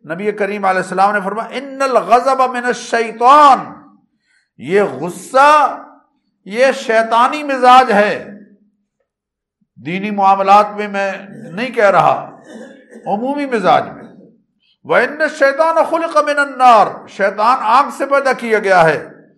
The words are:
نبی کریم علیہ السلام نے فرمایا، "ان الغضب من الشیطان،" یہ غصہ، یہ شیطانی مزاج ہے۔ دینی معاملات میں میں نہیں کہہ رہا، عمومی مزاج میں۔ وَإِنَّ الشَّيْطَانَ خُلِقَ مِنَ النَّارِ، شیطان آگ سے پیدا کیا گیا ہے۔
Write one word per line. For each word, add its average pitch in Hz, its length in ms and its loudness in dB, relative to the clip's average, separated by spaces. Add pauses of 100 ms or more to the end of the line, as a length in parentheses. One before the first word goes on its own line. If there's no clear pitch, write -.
(120)
نبی 202 200 -4
کریم 202 340 -6
علیہ 185 160 0
السلام 190 320 0
نے 208 100 -2
فرمایا، 208 340 -8
"ان 269 240 -10
الغضب 254 720 0
من 240 140 -8
الشیطان،" 240 920 2 (1000)
یہ 180 240 0
غصہ، 196 960 0 (680)
یہ 220 200 0 (100)
شیطانی 226 680 0
مزاج 254 480 4
ہے۔ 202 340 0 (1600)
دینی 190 260 -6
معاملات 196 540 4 (120)
میں 208 100 -6
میں 196 240 -4 (400)
نہیں 226 180 -8
کہہ 220 200 2
رہا، 147 500 0 (680)
عمومی 262 380 -6
مزاج 190 440 0
میں۔ - 160 -20 (840)
وَإِنَّ 262 340 0
الشَّيْطَانَ 302 560 0 (100)
خُلِقَ 320 360 -2
مِنَ 285 140 -2
النَّارِ، 254 680 2
شیطان 208 520 -2
آگ 247 360 2
سے - 80 -6
پیدا 269 280 0
کیا 220 260 -2
گیا 190 240 2
ہے۔ 151 260 0 (280)